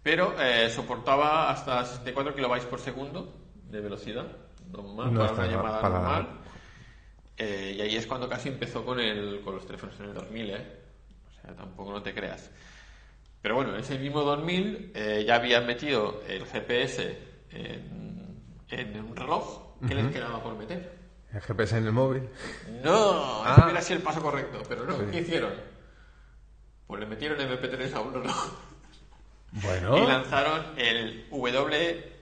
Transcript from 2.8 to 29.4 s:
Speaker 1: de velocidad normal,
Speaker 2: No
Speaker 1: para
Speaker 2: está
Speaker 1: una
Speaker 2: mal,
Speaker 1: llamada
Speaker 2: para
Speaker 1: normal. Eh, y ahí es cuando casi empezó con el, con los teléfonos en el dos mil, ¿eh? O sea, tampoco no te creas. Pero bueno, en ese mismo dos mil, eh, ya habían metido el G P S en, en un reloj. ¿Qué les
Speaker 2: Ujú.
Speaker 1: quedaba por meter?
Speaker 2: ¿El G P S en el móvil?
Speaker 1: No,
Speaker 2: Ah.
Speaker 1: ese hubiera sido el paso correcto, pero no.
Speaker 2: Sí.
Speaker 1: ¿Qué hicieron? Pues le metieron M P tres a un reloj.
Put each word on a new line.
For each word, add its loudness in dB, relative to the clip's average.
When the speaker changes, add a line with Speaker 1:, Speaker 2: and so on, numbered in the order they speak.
Speaker 1:
de -8
velocidad -8
normal, -4
Speaker 2:
No 2
Speaker 1:
para 4
Speaker 2:
está -2
Speaker 1:
una 2
Speaker 2:
mal, 0
Speaker 1:
llamada 0
Speaker 2:
para 4
Speaker 1:
normal. 2
Eh, -4
y -4
ahí 0
es -4
cuando -4
casi -6
empezó -6
con -2
el, -2
con -8
los -10
teléfonos -12
en -12
el -10
dos -10
mil, -6
¿eh? -10
O -20
sea, -16
tampoco -12
no -6
te -6
creas. -8
Pero 0
bueno, 0
en -4
ese -4
mismo -2
dos 2
mil, -2
eh, 0
ya 8
habían 4
metido 0
el -6
G -6
P 2
S -4
en, -12
en -8
un -14
reloj. -6
¿Qué 0
les 2
Speaker 2:
Ujú. -2
Speaker 1:
quedaba -6
por -6
meter? -10
Speaker 2:
¿El -8
G -4
P 2
S 2
en 4
el 2
móvil? 2
Speaker 1:
No, 4
Speaker 2:
Ah. 6
Speaker 1:
ese 12
hubiera 4
sido 0
el -2
paso 0
correcto, -2
pero -4
no. -2
Speaker 2:
Sí. -2
Speaker 1:
¿Qué -2
hicieron? 0
Pues -8
le -6
metieron -4
M 0
P -4
tres -4
a -2
un -6
reloj. -2